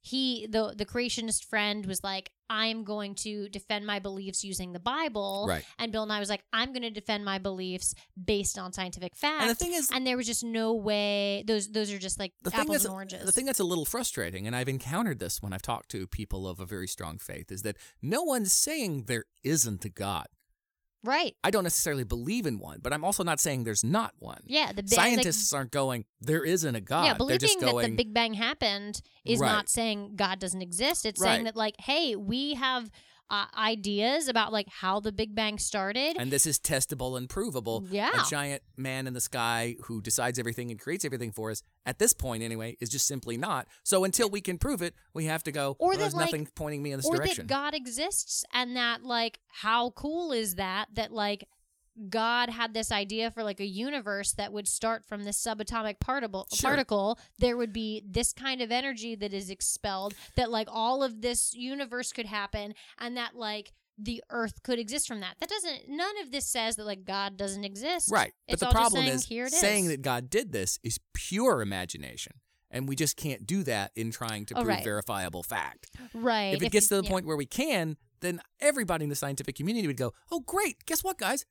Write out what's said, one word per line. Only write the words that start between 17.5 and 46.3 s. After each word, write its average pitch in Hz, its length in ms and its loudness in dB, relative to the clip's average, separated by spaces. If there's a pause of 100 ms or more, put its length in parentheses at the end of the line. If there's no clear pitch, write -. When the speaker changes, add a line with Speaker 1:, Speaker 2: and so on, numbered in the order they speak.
Speaker 2:
is 101 120 -8
that 107 160 -4 (240)
no 208 200 0
one's 247 300 2
saying 208 520 2
there 117 200 -2 (180)
isn't 127 440 2
a - 20 -4
God. 95 380 -4 (760)
Speaker 1:
Right. 285 420 0
Speaker 2:
I 196 60 6
don't 196 140 4
necessarily 147 400 2
believe 151 420 -2
in 113 120 0
one, 82 220 -10
but 127 140 -2
I'm 151 100 -4
also 196 180 2
not 165 160 2
saying 131 260 2
there's 110 200 2
not 202 360 2
one. - 260 -12
Speaker 1:
Yeah, 269 260 2
the 202 100 -4
Big, 196 120 -6
Speaker 2:
Scientists 240 580 6
Speaker 1:
like, 143 60 0
Speaker 2:
aren't 127 120 -4
going, 131 360 0 (120)
"There 151 240 2
isn't 160 320 2
a 110 60 0
God." 143 240 2
Speaker 1:
Yeah, 269 100 6 (120)
Speaker 2:
They're 285 100 4
just 392 220 4
Speaker 1:
believing 294 80 2
that 247 60 4
Speaker 2:
going 240 180 2
Speaker 1:
the 220 140 0
Big 214 100 -6
Bang 233 180 2
happened 208 680 -2 (200)
is 233 160 2
Speaker 2:
Right. 220 140 4
Speaker 1:
not 208 160 2
saying 208 480 0
God 190 220 0
doesn't 185 240 -4
exist. 202 420 0
It's 208 160 -2
saying 226 200 6
Speaker 2:
Right. 226 40 -2
Speaker 1:
that, 220 120 -4
like, 214 220 0
"Hey, 277 380 2
we 247 380 -2
have, 254 360 0 (400)
uh, 202 160 0 (100)
ideas 220 720 2
about, 220 240 2
like, 202 160 0
how 190 320 0
the 214 100 -2
Big 208 240 -2
Bang 214 240 0
started." 233 600 0
Speaker 2:
And 131 120 0
this 139 160 6
is 147 120 2
testable 127 580 0
and 127 120 -4
provable. 127 640 -2
Speaker 1:
Yeah. 240 320 2
Speaker 2:
A - 60 2
giant 143 340 -2 (140)
man 131 300 -4
in 127 80 -6
the 123 60 -4
sky 117 640 0
who 113 180 -6
decides 123 360 2
everything 120 320 -2
and 110 80 -8
creates 160 280 -4
everything 117 260 -4
for 110 180 -4
us, 107 120 -6 (240)
at 127 120 -4
this 226 140 6
point 113 300 0
anyway, 113 380 -4
is 117 100 -4
just 131 160 0
simply 120 320 -2
not. 151 280 0 (160)
So 190 220 6
until 202 240 4
we 202 140 -2
can 180 160 -2
prove 254 240 2
it, 175 120 -2 (200)
we 160 100 -2
have 156 200 0
to 151 80 -2
go, 139 260 0
Speaker 1:
Or 349 100 4
Speaker 2:
"Well, 381 80 4
Speaker 1:
that, 415 60 2
Speaker 2:
there's - 120 2
Speaker 1:
like, 339 120 4
Speaker 2:
nothing 156 280 0